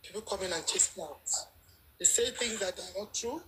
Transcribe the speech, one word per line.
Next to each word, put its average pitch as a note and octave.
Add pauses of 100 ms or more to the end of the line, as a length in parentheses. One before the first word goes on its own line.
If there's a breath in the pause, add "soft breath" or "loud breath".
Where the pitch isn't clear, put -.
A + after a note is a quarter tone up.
people -
come G3
in F3+
and D#3+
chase -
clouds. - (520)
They F3+
say A#3+
things A3+
that F#3
are F#3
not G#3
true C#4